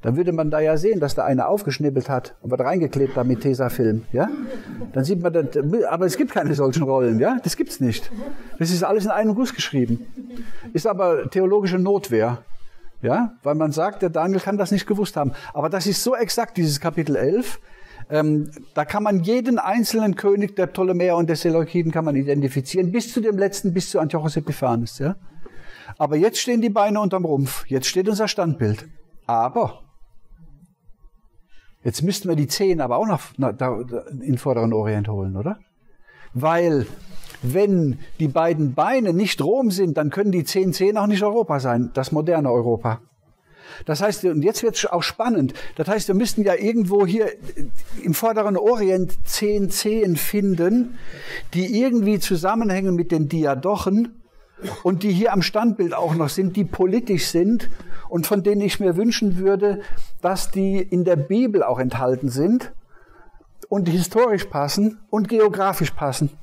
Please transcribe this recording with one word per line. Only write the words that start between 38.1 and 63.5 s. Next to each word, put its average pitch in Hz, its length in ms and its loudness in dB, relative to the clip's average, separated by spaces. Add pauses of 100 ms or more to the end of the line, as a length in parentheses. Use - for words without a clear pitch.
die 156 80 2
beiden 156 460 0
Beine 202 400 0
nicht 185 280 0
Rom 220 300 2
sind, 180 260 0
dann 151 120 0
können 196 240 0
die 175 100 0
Zehn 190 300 0
Zehen 202 240 2
auch 208 100 2
nicht 208 160 2
Europa 208 380 0
sein, 120 320 0
das 131 180 -2
moderne 151 400 2
Europa. 117 480 0 (840)
Das 151 180 -2
heißt, 208 220 -2
und 147 180 2
jetzt 214 180 0
wird's 226 240 0
auch 175 160 0
spannend, 214 540 0 (200)
das 156 120 -4
heißt, 202 200 -2
wir 196 60 2
müssten 208 300 2
ja 196 100 2
irgendwo 202 540 2
hier 208 240 0 (720)
im 170 100 0
Vorderen 214 420 0
Orient 190 640 2 (100)
Zehn 208 440 0
Zehen 214 440 2
finden, 196 840 2 (560)
die 185 260 0
irgendwie 220 380 2
zusammenhängen 196 760 0
mit 175 180 0
den 156 180 2
Diadochen 180 920 0 (600)
und 180 180 2
die 208 100 2
hier 196 220 2
am 196 80 2
Standbild 208 540 0
auch 160 180 0
noch 160 160 0
sind, 190 260 -2
die 202 100 0
politisch 185 640 0
sind 196 420 2 (400)
und 170 180 -2
von 202 160 0
denen 202 180 2
ich 202 180 0
mir 185 160 2
wünschen 208 420 2
würde, 196 440 2 (400)
dass 180 300 0
die 196 260 2
in 185 260 2
der 175 120 4
Bibel 202 480 2
auch 123 160 0
enthalten 127 500 0
sind 165 440 0 (960)